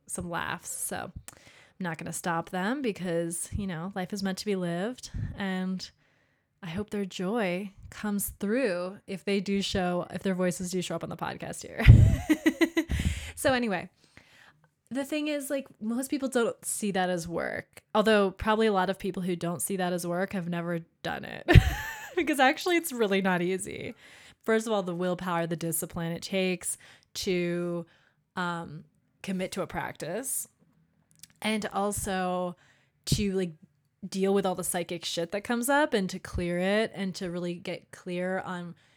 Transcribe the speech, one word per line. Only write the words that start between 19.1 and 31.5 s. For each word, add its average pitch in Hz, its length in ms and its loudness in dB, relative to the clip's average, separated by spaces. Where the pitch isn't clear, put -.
who 180 140 -2
don't 175 240 -4
see 196 160 -2
that 180 160 0
as 180 140 -2
work 175 260 -2
have 175 160 -4
never 170 320 -2
done - 220 -6
it - 200 -10
<laughs> - 320 -10
because 302 220 0
actually 302 380 4
it's 339 160 0
really 202 280 2
not 185 220 2
easy. 185 520 -4
First 220 220 2
of 233 60 0
all, 202 100 2
the 180 120 -2
willpower, 175 520 0
the 170 100 -2
discipline 165 560 -4
it 170 100 -6
takes 185 560 -2
to, 175 720 -2
um, 175 480 -6
commit 185 300 -4
to 190 100 -4
a 156 40 -4
practice - 840 -6
and 214 280 -2